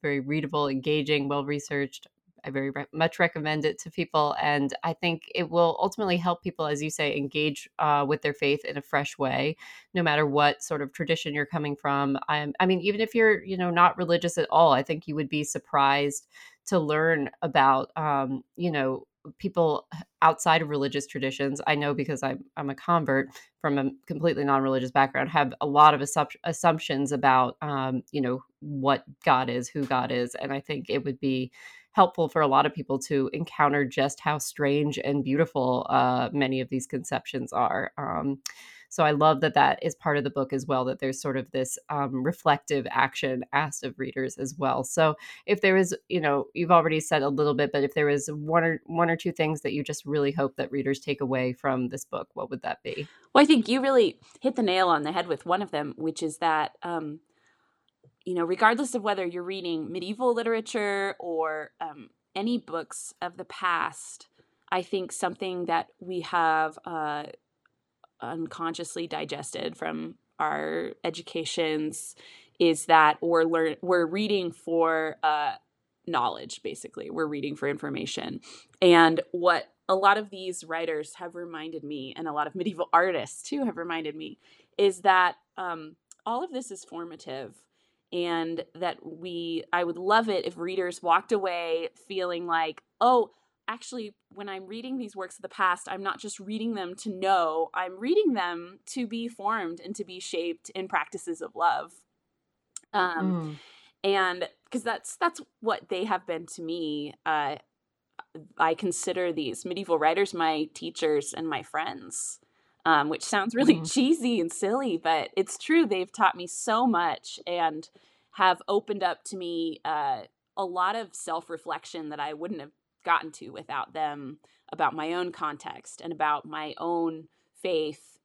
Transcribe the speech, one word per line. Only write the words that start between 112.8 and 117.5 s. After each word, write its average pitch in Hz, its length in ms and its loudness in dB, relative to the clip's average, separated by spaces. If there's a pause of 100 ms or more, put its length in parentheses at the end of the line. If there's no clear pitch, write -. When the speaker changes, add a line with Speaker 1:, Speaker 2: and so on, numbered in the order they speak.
Speaker 2:
um, 151 240 4
which 156 160 -4
sounds 214 300 -2
really 240 260 4
Speaker 1:
Mm. 160 120 -8
Speaker 2:
cheesy 247 480 2
and 170 120 -2
silly, 220 440 -2
but 160 400 -2
it's 190 220 -2
true. 320 280 4
They've 190 260 -2
taught 208 240 2
me 180 100 -10
so 233 400 0
much 175 600 -2
and 165 420 -2 (440)